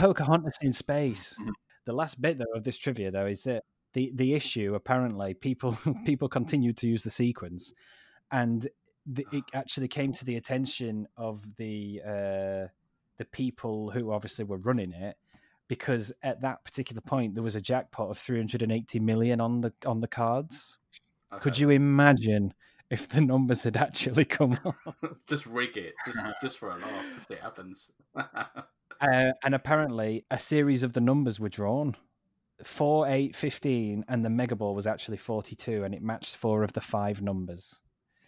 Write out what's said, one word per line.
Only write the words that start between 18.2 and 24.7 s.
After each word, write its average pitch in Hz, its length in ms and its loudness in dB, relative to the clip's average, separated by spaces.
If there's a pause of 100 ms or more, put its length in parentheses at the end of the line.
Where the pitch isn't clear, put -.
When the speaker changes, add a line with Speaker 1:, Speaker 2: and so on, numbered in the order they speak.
Speaker 1:
hundred 113 240 -2
and 110 100 2
eighty 113 260 -2
million 113 420 4
on 120 200 0
the, 117 120 -2 (140)
on 117 120 0
the 113 100 -2
cards. 123 680 -2 (640)
Could 139 120 2
Speaker 3:
Okay. 120 100 2
Speaker 1:
you 147 80 8
imagine 139 800 6 (400)
if - 160 -4
the 139 120 4
numbers 131 440 4
had 110 120 2
actually 139 500 2
come 131 260 4 (120)
up. - 120 -2 (260)